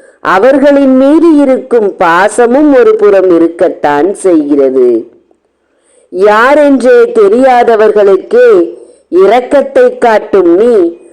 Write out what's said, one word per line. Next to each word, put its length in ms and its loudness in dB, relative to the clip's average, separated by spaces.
அவர்களின் 760 0
மீது 400 2
இருக்கும் 580 -2
பாசமும் 800 0
ஒரு 220 2
புறம் 360 0
இருக்கத்தான் 880 -2
செய்கிறது. 720 -2
யாரென்றே 840 0
தெரியாதவர்களுக்கே 1400 0
இரக்கத்தை 680 0
காட்டும் 580 -2
நீ, 200 0